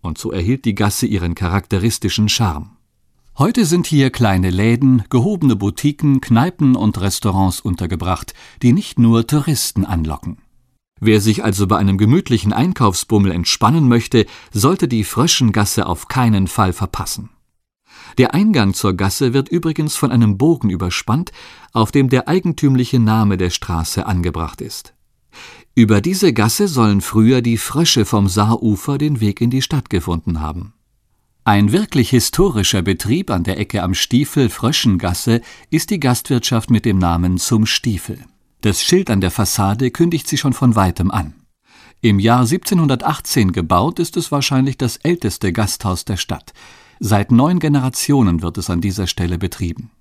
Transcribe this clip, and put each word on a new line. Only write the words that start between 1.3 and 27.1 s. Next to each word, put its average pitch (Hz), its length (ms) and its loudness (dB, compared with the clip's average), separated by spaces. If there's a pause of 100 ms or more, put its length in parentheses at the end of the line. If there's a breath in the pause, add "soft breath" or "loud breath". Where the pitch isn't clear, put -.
charakteristischen 101 960 -2
Charme. 80 400 -2 (640)
Heute 214 300 2
sind 165 200 0
hier 135 220 2
kleine 95 400 2
Läden, 117 640 2
gehobene 147 440 2
Boutiquen, 135 680 0
Kneipen 131 540 2
und 98 220 0
Restaurants 95 640 -2
untergebracht, 87 720 -6 (300 loud breath)
die 120 100 4
nicht - 260 -2
nur 117 280 4
Touristen 143 580 -2
anlocken. 78 540 -6 (680)
Wer 107 160 4
sich 107 220 0
also 98 240 0
bei 95 120 2
einem 98 200 2
gemütlichen 113 540 2
Einkaufsbummel 104 800 0
entspannen 127 560 0
möchte, 117 360 2 (280 loud breath)
sollte 156 340 2
die 117 160 0
Fröschengasse 110 880 0
auf - 180 -6
keinen 110 400 2
Fall 92 260 0
verpassen. - 580 -8 (880 loud breath)
Der 127 160 2
Eingang 160 380 2
zur 98 200 0
Gasse 101 400 -2
wird 135 160 0
übrigens 160 480 -2
von 143 160 0
einem 107 260 2
Bogen 147 320 2
überspannt, 95 640 -4 (400 loud breath)
auf 113 180 0
dem 135 180 2
der 127 200 0
eigentümliche 135 720 0
Name 110 360 2
der 90 140 0
Straße - 560 -6
angebracht 87 540 -4
ist. - 340 -14 (800 loud breath)
Über 107 260 4
diese 185 320 0
Gasse 113 360 2
sollen 110 320 2
früher 117 420 2